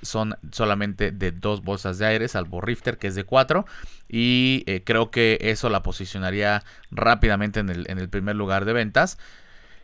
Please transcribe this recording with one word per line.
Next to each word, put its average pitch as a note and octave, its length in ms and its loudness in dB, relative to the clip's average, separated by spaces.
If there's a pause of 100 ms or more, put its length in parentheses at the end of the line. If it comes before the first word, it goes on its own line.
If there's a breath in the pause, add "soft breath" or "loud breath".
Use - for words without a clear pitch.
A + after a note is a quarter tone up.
son A2 340 -2 (160)
solamente G#2 600 0
de F#2 200 -2
dos G2 320 -4
bolsas F#2+ 360 -4
de G#2+ 60 0
aire, A2 240 2
salvo F2+ 320 -4
Rifter, A#2 360 -4
que G#2 100 -6
es F#2 80 -4
de G2 100 -4
cuatro, C3 400 4 (420 loud breath)
y, B2 600 2
eh, F#2+ 180 -2
creo A2+ 260 2
que A2 300 4
eso A2 280 0
la G2 140 0
posicionaría G2 800 -2 (280 loud breath)
rápidamente G#2+ 680 4
en G2 100 0
el, F2 220 -4
en F#2 80 -4
el F2+ 100 -4
primer G2+ 280 -2
lugar G2 260 0
de G#2+ 100 0
ventas. A#2+ 460 2 (640 loud breath)